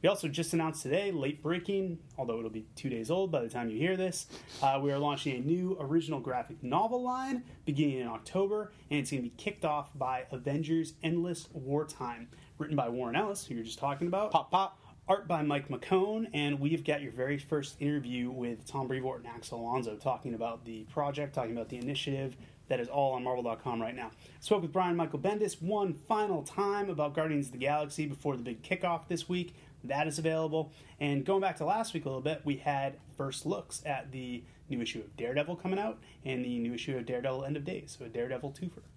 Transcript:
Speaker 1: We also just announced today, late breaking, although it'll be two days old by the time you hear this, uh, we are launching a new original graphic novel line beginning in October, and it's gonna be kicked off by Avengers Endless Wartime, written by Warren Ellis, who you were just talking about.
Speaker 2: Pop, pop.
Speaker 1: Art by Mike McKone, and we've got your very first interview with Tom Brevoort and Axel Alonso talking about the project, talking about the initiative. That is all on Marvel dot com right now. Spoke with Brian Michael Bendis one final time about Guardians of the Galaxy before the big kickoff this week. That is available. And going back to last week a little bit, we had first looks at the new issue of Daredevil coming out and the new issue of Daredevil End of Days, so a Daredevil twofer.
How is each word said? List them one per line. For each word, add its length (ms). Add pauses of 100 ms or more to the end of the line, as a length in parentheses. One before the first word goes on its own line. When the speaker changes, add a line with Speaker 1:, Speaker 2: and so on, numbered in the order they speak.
Speaker 1:
We 80
also 180
just 260
announced 300
today, 280
late 300
breaking, 560 (200)
although 200
it'll 140
be 240
two 140
days 200
old 220
by 100
the 80
time 200
you 80
hear 200
this, 300 (340)
uh, 220
we 80
are 80
launching 380
a 20
new 400
original 400
graphic 420
novel 400
line 420 (200)
beginning 380
in 60
October, 640 (200)
and 80
it's 100
gonna 140
be 140
kicked 280
off 320
by 340
Avengers 680
Endless 520
Wartime, 760 (320)
written 160
by 140
Warren 260
Ellis, 300
who 100
you 60
were 40
just 140
talking 280
about. 240
Speaker 2:
Pop, 200
pop. 280 (280)
Speaker 1:
Art 200
by 160
Mike 260
McKone, 640
and 260
we've 240
got 180
your 100
very 260
first 420
interview 520
with 340
Tom 220
Brevoort 320
and 80
Axel 320
Alonso 360
talking 380
about 320
the 200
project, 480
talking 180
about 180
the 80
initiative. 580 (340)
That 100
is 80
all 260
on 100
Marvel 200
dot 200
com 160
right 160
now. 140 (300)
Spoke 240
with 100
Brian 220
Michael 240
Bendis 420
one 320 (140)
final 340
time 480
about 240
Guardians 340
of 40
the 80
Galaxy 480
before 280
the 60
big 220
kickoff 440
this 220
week. 240 (300)
That 240
is 100
available. 540 (280)
And 240
going 180
back 160
to 80
last 280
week 120
a 40
little 140
bit, 200
we 140
had 400 (180)
first 300
looks 400
at 260
the 320 (240)
new 140
issue 160
of 180
Daredevil 420
coming 200
out 220 (240)
and 200
the 140
new 160
issue 240
of 80
Daredevil 400
End 100
of 80
Days, 360
so 60
a 40
Daredevil 500
twofer. 220 (160)